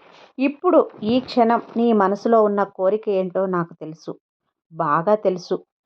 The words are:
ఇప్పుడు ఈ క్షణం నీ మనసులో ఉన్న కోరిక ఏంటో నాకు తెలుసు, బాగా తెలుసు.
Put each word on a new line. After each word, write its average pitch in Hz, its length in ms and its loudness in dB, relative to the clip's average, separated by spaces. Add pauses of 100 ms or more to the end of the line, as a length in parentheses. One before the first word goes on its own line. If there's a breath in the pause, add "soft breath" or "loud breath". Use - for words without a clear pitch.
(380 soft breath)
ఇప్పుడు 285 440 2 (220)
ఈ 226 160 0
క్షణం 233 420 0 (140)
నీ 233 180 0
మనసులో 202 500 2
ఉన్న 202 200 0 (120)
కోరిక 208 340 -2
ఏంటో 190 360 -2
నాకు 175 280 -4
తెలుసు, 160 400 -16 (580)
బాగా 165 440 0
తెలుసు. 185 420 -4 (280)